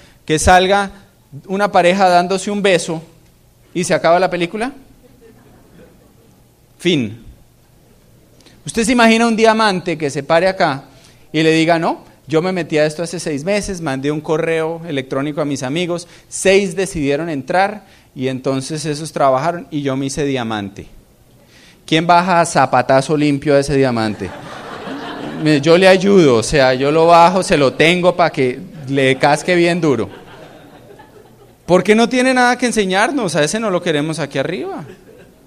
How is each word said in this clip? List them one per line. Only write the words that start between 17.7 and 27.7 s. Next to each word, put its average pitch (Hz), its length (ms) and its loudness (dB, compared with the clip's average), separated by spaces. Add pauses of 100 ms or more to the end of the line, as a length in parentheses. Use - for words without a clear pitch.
y 131 140 -6
entonces 135 580 -6
esos 151 280 -8
trabajaron 151 580 0
y 147 100 -6
yo 135 140 -4
me 139 120 -4
hice 143 180 -6
diamante"? 110 640 -6 (1000)
¿Quién 160 200 0
baja 175 360 4
a 160 40 2
zapatazo 135 720 2
limpio 143 380 0
a 139 40 6
ese 139 160 -2
diamante? 110 540 0 (1120)
"Me-, 151 160 2
yo 165 180 4
le 190 100 6
ayudo, 185 480 6
o 110 80 2
sea, 131 300 2
yo 135 180 0
lo 160 160 4
bajo, 170 340 6
se 175 160 0
lo 135 160 2